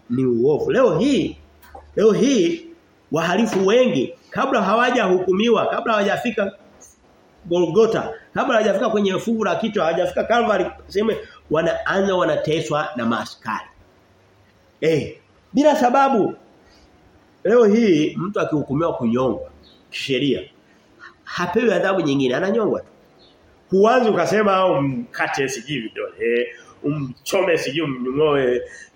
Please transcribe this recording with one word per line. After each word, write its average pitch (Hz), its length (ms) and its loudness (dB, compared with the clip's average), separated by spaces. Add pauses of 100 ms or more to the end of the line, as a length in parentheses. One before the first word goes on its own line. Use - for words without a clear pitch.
ni 127 160 0
uovu. 127 460 0
Leo 226 280 2
hii, 240 380 0 (580)
leo 214 160 4
hii 196 540 0 (460)
wahalifu 190 560 0
wengi 208 460 2 (160)
kabla 262 320 -2
hawajahukumiwa, 208 1040 2
kabla 220 280 -2
hawajafika 202 580 -2 (920)
Golgotha, 180 680 0 (200)
kabla 254 200 0
hawajafika 214 360 2
kwenye 190 300 0
fuvu 226 240 -2
la 180 120 0
kichwa, 202 300 -2
hawajafika 180 380 0
Calvary, 214 420 0 (220)
sema 208 260 -2 (380)
wanaanza 170 640 0
wanateswa 156 800 -2
na 120 100 -4
maaskari. 113 600 -6 (1160)
Eh, 156 340 -2 (380)
bila 285 220 4
sababu. 247 580 2 (1120)
Leo 226 220 4
hii 202 520 4
mtu 196 220 -4
akihukumiwa 156 540 -2
kunyongwa 120 560 -2 (400)
kisheria, 127 520 -2 (840)
hapewi 208 500 0
adhabu 185 280 0
nyingine, 135 340 0
ananyongwa 190 440 -2
tu. - 80 -14 (840)
Huanzi 220 400 4
ukasema, 190 460 0
"Au 180 260 2
mkate 139 680 -4
sijui 131 300 -8
vidole, 110 680 -4 (360)
umchome 151 720 -2
sijui 147 300 -4
mnyoe, 127 720 0 (340)